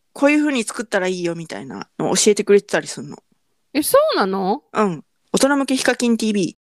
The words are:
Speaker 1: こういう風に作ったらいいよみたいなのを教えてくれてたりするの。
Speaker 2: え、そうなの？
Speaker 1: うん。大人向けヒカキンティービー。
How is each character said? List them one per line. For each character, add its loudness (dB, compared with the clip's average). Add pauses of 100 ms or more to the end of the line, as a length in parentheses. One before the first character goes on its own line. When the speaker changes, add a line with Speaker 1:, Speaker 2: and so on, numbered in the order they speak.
(140)
Speaker 1:
こ 2
う 4
い 4
う 2
風 0
に 0
作 -8
っ -10
た -2
ら 0
い -4
い -6
よ -2
み -10
た -12
い -14
な -14 (100)
の -2
を 0
教 4
え 2
て 0
く 4
れ 6
て -8
た 0
り -6
す -12
る -12
の。 -16 (580)
Speaker 2:
え、 0
そ 4 (160)
う 0
な 2
の？ -2
Speaker 1:
う 0
ん。 -2 (280)
大 2
人 4
向 0
け -2
ヒ -2
カ 2
キ -2
ン 2
テ -2
ィ 0
ー 0
ビ -2
ー。 -18 (140)